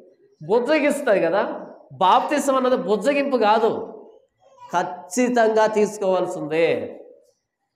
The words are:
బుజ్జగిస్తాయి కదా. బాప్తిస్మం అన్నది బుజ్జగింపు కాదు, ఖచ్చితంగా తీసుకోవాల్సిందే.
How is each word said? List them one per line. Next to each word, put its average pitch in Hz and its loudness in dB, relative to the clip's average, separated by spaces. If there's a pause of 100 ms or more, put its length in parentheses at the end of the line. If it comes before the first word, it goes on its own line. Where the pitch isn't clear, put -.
(420)
బుజ్జగిస్తాయి 240 0
కదా. 190 -2 (260)
బాప్తిస్మం 262 2
అన్నది 254 0
బుజ్జగింపు 247 0
కాదు, 220 0 (840)
ఖచ్చితంగా 220 0
తీసుకోవాల్సిందే. 175 -2 (840)